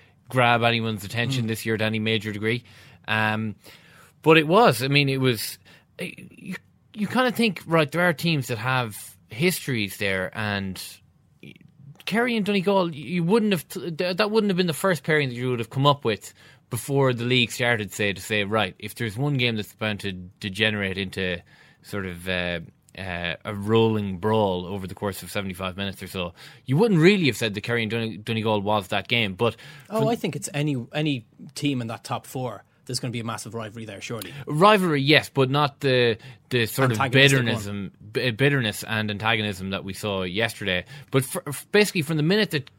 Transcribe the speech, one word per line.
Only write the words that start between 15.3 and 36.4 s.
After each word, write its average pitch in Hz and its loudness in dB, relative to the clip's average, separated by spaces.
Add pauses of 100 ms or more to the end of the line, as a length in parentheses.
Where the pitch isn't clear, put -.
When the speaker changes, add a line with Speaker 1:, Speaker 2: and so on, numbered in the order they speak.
Speaker 1:
you 127 -2
would 120 0
have 113 -6
come 135 0
up 139 4
with 107 -2 (360)
before 135 0
the 117 -4
league 123 4
started, 117 0
say, 104 2
to 92 -8
say, 104 0
"Right, 101 0
if 104 -12
there's 113 -6
one 143 -2
game 120 0
that's 104 -8
bound 107 -4
to 101 -4
degenerate 95 -2
into 92 -4 (400)
sort 101 -8
of, 87 -8
uh, 87 -2 (380)
uh, 87 -4 (100)
a 107 -6
rolling 107 2
brawl 98 0
over 95 -8
the 87 -12
course 101 -8
of 87 -16
seventy-five 95 -6
minutes 98 -8
or 92 -12
so," 87 -6 (320)
you 131 0
wouldn't 202 4
really 180 8
have 110 0
said 113 -2
that 104 -6
Kerry 120 -2
and 107 -4
Done-, 113 -4
Donegal 110 0
was 101 0
that 98 -2
game, 110 2
but 113 2 (340)
Speaker 2:
Oh, 220 -2
Speaker 1:
from 226 2
Speaker 2:
I 240 2
think 214 -6
it's - -8
any, 147 0 (180)
any 151 -2 (300)
team 143 -2
in 117 -6
that 113 -10
top 117 -6
four, 123 -8 (220)
there's 127 -6
gonna 123 -6
be 117 -6
a 110 -8
massive 110 -8
rivalry 110 -10
there, 101 -14
surely. 117 -10 (140)
Speaker 1:
Rivalry, 175 6
yes, 139 6
but 131 2
not 147 0
the, 123 4 (320)